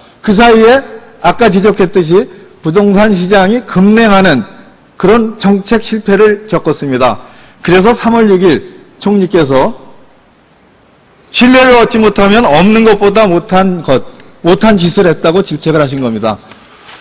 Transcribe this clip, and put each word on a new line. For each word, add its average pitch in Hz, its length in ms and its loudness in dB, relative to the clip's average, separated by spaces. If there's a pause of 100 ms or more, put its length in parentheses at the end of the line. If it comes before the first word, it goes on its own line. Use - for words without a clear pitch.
(220)
그 214 120 -2
사이에 233 480 4 (400)
아까 208 280 0
지적했듯이 190 800 0 (320)
부동산 202 520 0
시장이 196 520 0
급냉하는 196 800 2 (520)
그런 220 440 -2
정책 202 420 -2
실패를 208 680 -2
겪었습니다. 135 720 -4 (420)
그래서 185 320 2
삼월 226 360 0
육일 180 460 0 (240)
총리께서 175 800 -2 (1500)
신뢰를 254 460 2
얻지 226 200 0
못하면 208 480 0
없는 208 400 2
것보다 202 420 2
못한 180 540 -2
것, 131 220 -2 (380)
못한 208 360 2
짓을 175 300 0
했다고 170 340 0
질책을 156 400 -4
하신 139 180 -4
겁니다. 113 380 -4 (640)